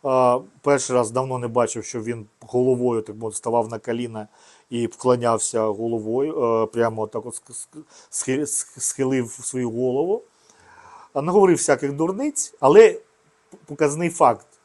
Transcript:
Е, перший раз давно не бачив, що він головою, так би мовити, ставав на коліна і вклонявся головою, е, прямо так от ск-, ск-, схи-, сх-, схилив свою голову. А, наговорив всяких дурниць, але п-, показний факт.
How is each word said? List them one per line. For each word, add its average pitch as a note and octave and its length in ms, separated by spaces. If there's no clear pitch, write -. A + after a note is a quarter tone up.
Е, B2+ 340
перший C3+ 340
раз A2+ 160
давно C3 260
не A#2+ 100
бачив, A2+ 380
що A#2 160
він A2+ 240
головою, B2 600
так G#2+ 140
би A2 40
мовити, A2 180
ставав A2+ 320
на A2 100
коліна A2+ 480
і A#2+ 180
вклонявся A#2 760
головою, A#2 840
е, A2+ 220
прямо A2 420
так G#2+ 180
от A#2 80
ск-, - 180
ск-, - 320
схи-, C3 300
сх-, - 400
схилив C3 640
свою B2 280
голову. C3+ 500
А, C#3 80
наговорив F3+ 360
всяких C#3 360
дурниць, F#3+ 680
але F#3 320
п-, - 760
показний D3+ 440
факт. B2+ 380